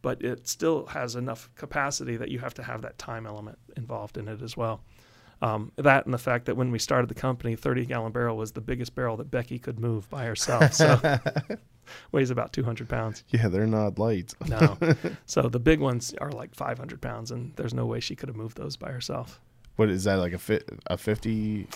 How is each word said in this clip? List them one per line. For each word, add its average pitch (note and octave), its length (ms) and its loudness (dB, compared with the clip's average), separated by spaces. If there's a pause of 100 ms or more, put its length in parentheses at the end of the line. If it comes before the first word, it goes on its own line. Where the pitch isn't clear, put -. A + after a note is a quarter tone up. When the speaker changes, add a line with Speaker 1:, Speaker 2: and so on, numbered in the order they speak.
Speaker 1:
but B2 180 -2
it B2 280 -4
still D#3+ 380 0
has B2 280 -6
enough A#2+ 400 -6
capacity C#3 600 -4
that A#2 120 -4
you B2 120 -4
have B2+ 140 -8
to B2+ 100 -14
have B2 180 -8
that - 160 -12
time A2+ 260 -10
element G#2+ 340 -12 (180)
involved A2+ 420 -8
in G#2 80 -8
it A2 160 -8
as A2+ 140 -10
well. A2+ 260 -2 (580)
Um, G#2+ 360 0
that C#3 280 6
and B2+ 80 -2
the A#2+ 60 0
fact A#2+ 280 0
that A#2+ 100 0
when B2+ 160 0
we A2+ 80 0
started B2+ 280 2
the A#2+ 60 -6
company, A#2+ 400 -2
thirty B2 320 0
gallon A#2 240 -4
barrel A#2 260 0
was A2 140 -4
the A2+ 100 -10
biggest B2 360 -4
barrel A#2+ 220 0
that B2+ 120 -8
Becky B2 300 -2
could A2+ 180 -8
move A2+ 320 -2
by C3+ 140 -6
herself. B2 500 4
So C#3 260 8
Speaker 2:
<laughs> - 1120 -2
Speaker 1:
weighs C3+ 180 4
about A2+ 220 -2
two C#3 120 -2
hundred A#2 240 -4
pounds. A2+ 400 -4
Speaker 2:
Yeah, A2+ 180 4
they're F#2+ 220 4
not G#2+ 320 2
light. G#2+ 340 0 (140)
Speaker 1:
No. C#3 280 6 (260)
Speaker 2:
<laughs> - 240 -6
Speaker 1:
So - 160 2
the B2 180 2
big D#3 180 8
ones B2+ 420 0
are, D3 120 -6
like, A#2 240 -10
five B2 200 -4
hundred B2+ 240 -12
pounds, A#2 300 -8
and A#2+ 240 -8
there's A#2+ 180 -4
no B2 140 0
way A#2 140 -2
she - 160 -6
could C3+ 120 -10
have A#2+ 60 -8
moved A2+ 220 -8
those C#3+ 200 -8
by - 140 -10
herself. B2 500 -8 (360)
Speaker 2:
What A2 140 6
is F#2 140 2
that, G2 120 4
like, F2 160 2
a F2+ 60 -6
fi-, G#2+ 200 0 (300)
a F2+ 80 0
fifty G#2+ 800 -2